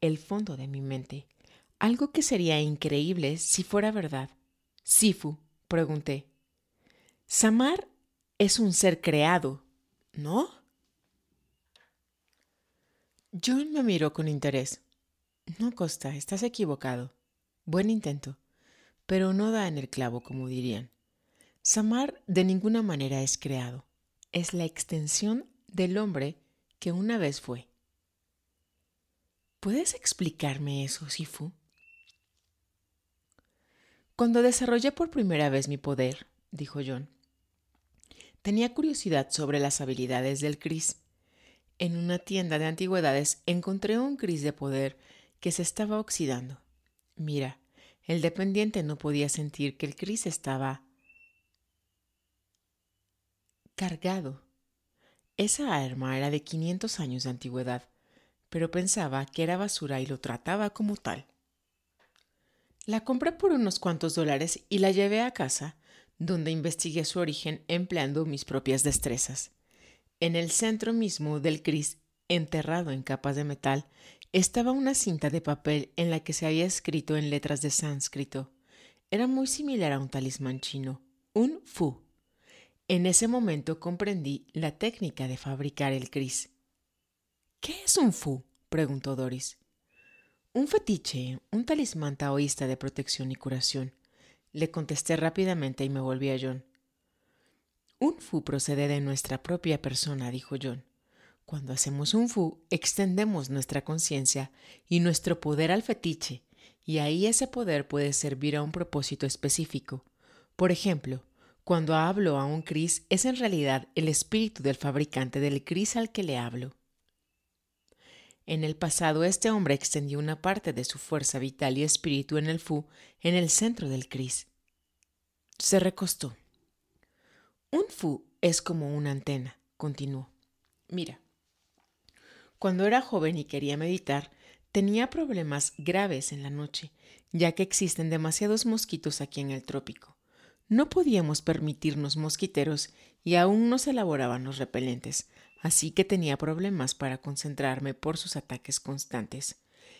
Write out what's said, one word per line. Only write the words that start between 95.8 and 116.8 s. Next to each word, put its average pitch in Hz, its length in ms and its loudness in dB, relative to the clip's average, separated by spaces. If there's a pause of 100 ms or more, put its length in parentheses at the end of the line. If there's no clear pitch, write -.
y 135 40 -2
me 139 120 -2
volví 131 280 0
a 131 100 0
John. 131 240 -4 (1400)
"Un 320 200 2
fu - 260 -4
procede 143 420 0
de 143 140 2
nuestra 135 420 -4
propia 165 380 -2
persona", 131 500 -4
dijo 131 300 -8
John. 131 240 -6 (640)
"Cuando 135 260 -8
hacemos 139 400 0
un 233 160 4
fu, 180 400 0
extendemos 185 800 0
nuestra 139 340 -2
conciencia 139 680 0 (360)
y 175 140 4
nuestro 170 400 2
poder 156 320 2
al 214 100 4
fetiche, - 600 -4 (420)
y 156 140 0
ahí 156 280 4
ese 233 200 4
poder 190 420 -2
puede 143 240 0
servir 147 440 0
a 147 60 0
un 156 100 -4
propósito 151 520 -4
específico. 139 800 -2 (500)
Por 185 160 4
ejemplo, 143 540 -2 (400)
cuando 165 320 2
hablo 170 420 4
a 135 60 2
un 151 160 -2
Kris, 160 480 -2
es 190 160 2
en 254 120 2
realidad 147 580 0
el 156 140 2
espíritu 220 540 0
del 139 140 2
fabricante 135 640 -2
del 139 240 0
Kris 202 320 -2
al 226 160 -2
que 208 100 -4
le 147 140 -2
hablo. 123 400 -6 (1700)